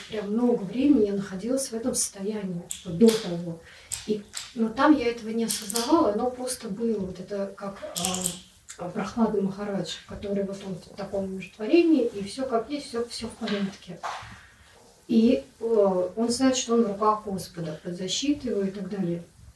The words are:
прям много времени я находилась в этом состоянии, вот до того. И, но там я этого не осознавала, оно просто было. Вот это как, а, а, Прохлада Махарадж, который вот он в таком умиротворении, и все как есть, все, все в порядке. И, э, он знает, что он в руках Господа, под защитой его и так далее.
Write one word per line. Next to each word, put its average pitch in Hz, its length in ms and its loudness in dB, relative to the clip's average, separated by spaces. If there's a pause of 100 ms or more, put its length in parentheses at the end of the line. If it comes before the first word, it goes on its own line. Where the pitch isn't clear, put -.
прям 208 240 -6
много 226 320 2
времени 240 420 4
я 202 80 0
находилась 214 540 -2
в 220 60 -10
этом 233 200 -2
состоянии, 196 680 -4 (220)
вот 170 140 -6
до 226 100 10
того. 175 520 0 (460)
И, 208 160 -2 (320)
но 226 140 0
там 294 280 6
я 240 120 2
этого 220 220 -4
не 226 140 0
осознавала, 233 680 2
оно 247 180 0
просто 254 380 -8
было. 202 380 -2
Вот 170 140 -8
это 196 360 -6
как, 196 220 -10 (200)
а, - 840 -4
а, 175 60 -6
Прохлада 208 500 0
Махарадж, 196 540 -4 (120)
который 196 380 -4
вот 196 220 -8
он 190 80 -8
в - 220 -16
таком 196 280 -6
умиротворении, 233 840 2
и 202 180 -4
все 262 220 -6
как 226 240 0
есть, 285 180 -6
все, 233 200 -4
все 226 200 -10
в - 20 -8
порядке. 202 680 -6 (1080)
И, 233 340 6 (180)
э, 196 560 4
он 233 140 0
знает, 262 280 4
что 233 160 0
он 233 100 6
в 202 40 0
руках 214 360 2
Господа, 165 580 -6
под 175 140 -8
защитой 254 520 -2
его 202 140 0
и 190 80 0
так 190 200 -8
далее. 170 320 -2 (340)